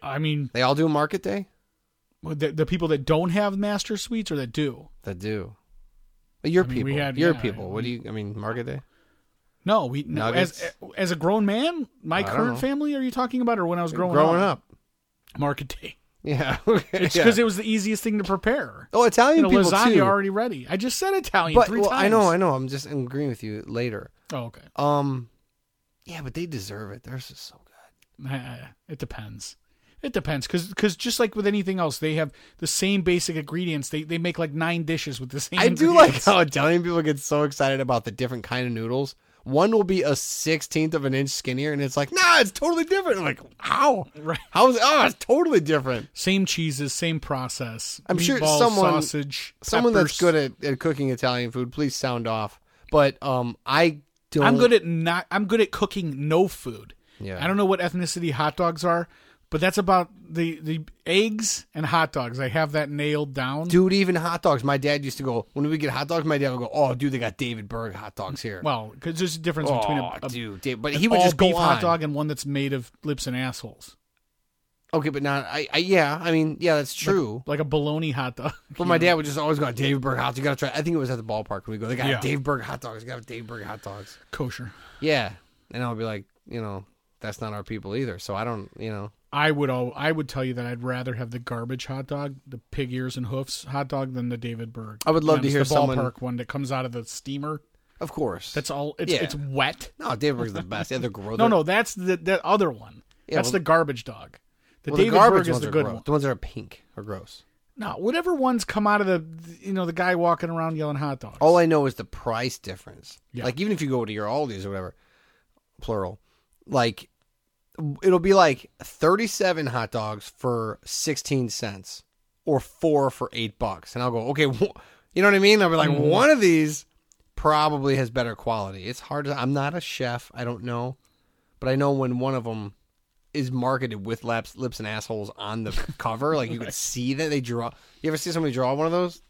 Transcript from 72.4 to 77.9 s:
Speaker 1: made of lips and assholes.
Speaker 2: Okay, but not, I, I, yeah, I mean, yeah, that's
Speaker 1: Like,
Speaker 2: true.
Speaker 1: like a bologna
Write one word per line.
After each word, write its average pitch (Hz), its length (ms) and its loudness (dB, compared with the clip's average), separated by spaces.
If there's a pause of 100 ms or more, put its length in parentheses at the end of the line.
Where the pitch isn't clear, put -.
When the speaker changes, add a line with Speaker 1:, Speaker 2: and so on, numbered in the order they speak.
Speaker 1:
made 139 260 -2
of 127 180 -6 (120)
lips 147 240 -6
and 123 100 -4
assholes. - 580 -10 (1000)
Speaker 2:
Okay, 156 160 0
but 139 140 -4
not, 139 220 -2
I, 143 280 -6
I, 147 60 0
yeah, 170 420 4
I 170 100 0
mean, 156 280 2
yeah, 165 160 2
that's 143 200 -2 (120)
Speaker 1:
Like, 196 80 4
Speaker 2:
true. 123 320 -2
Speaker 1:
like 147 120 -2
a 156 40 -2
bologna 151 480 -2